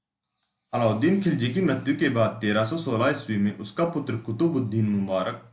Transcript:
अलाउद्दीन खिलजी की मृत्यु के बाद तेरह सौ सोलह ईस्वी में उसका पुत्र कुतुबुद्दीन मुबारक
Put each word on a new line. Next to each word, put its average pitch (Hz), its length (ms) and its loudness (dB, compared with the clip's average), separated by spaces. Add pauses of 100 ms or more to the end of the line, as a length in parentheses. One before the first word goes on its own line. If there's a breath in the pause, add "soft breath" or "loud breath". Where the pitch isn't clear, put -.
(720)
अलाउद्दीन 120 480 2
खिलजी 127 320 0
की 190 80 0
मृत्यु 139 360 0
के 151 120 2
बाद 113 320 2
तेरह 110 240 2
सौ 165 120 -4
सोलह 127 320 0
ईस्वी 127 280 -2
में 101 200 0
उसका 170 280 -4
पुत्र 123 320 -4
कुतुबुद्दीन 113 720 0
मुबारक 95 640 -2